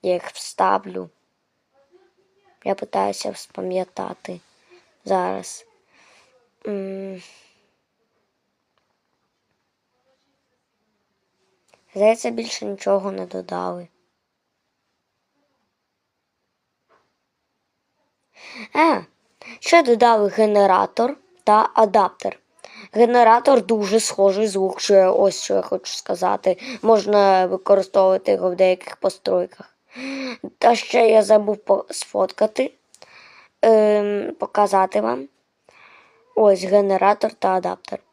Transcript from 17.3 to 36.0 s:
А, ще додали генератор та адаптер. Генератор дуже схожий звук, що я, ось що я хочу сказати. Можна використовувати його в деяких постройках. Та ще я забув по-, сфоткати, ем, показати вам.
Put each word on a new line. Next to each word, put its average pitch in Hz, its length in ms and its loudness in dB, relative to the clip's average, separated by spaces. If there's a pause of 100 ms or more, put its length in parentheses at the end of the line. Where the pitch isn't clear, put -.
А, 294 260 0 (600)
ще 339 220 4
додали 233 460 2
генератор 208 880 0 (280)
та 214 300 2
адаптер. 202 680 0 (520)
Генератор 240 680 4
дуже 208 380 0
схожий 196 460 0
звук, 190 340 -4
що - 140 2
я, 190 160 6
ось - 320 0
що 196 120 -4
я 190 80 0
хочу - 300 -8
сказати. 185 640 -4 (260)
Можна 202 640 2
використовувати 190 840 0
його 185 180 0
в 180 60 -8
деяких 185 400 0
постройках. - 800 -6 (840)
Та 233 160 2
ще 226 340 0
я 220 140 4
забув 208 340 2
по-, - 340 -2
сфоткати, - 840 -4 (880)
ем, 208 760 2
показати 196 640 0
вам. 247 280 -6 (1080)